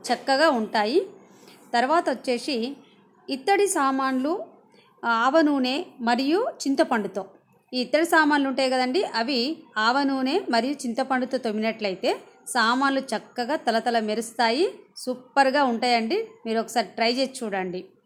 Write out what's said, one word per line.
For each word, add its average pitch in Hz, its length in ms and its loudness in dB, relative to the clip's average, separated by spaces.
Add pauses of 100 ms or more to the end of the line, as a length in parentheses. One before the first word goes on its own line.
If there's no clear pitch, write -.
(120)
చక్కగా 277 380 2
ఉంటాయి. 226 560 0 (680)
తర్వాత 311 360 2
వచ్చేసి 247 640 -4 (540)
ఇత్తడి 392 360 2
సామాన్లు, 269 760 0 (600)
ఆవ 240 360 4
నూనె 285 440 2 (160)
మరియు 269 480 2
చింతపండుతో, 240 760 -2 (500)
ఈ 254 60 -2
ఇత్తడి 285 240 2
సామాన్లు 302 440 4
ఉంటాయి 262 220 0
కదండి, 254 340 0
అవి 247 520 -2 (220)
ఆవ 240 240 2
నూనె 269 380 0 (100)
మరియు 240 220 2
చింతపండుతో 254 640 -4
తోమినట్లయితే 220 840 -2 (280)
సామాన్లు 262 520 2
చక్కగా 247 560 -6
తలతల 233 440 0
మెరుస్తాయి, 226 760 0 (220)
సూపర్గా 262 680 0
ఉంటాయండి. 240 640 0 (180)
మీరు 226 140 0
ఒకసారి 226 260 -2
ట్రై 233 260 0
చేసి 262 320 -2
చూడండి. 185 400 -4 (220)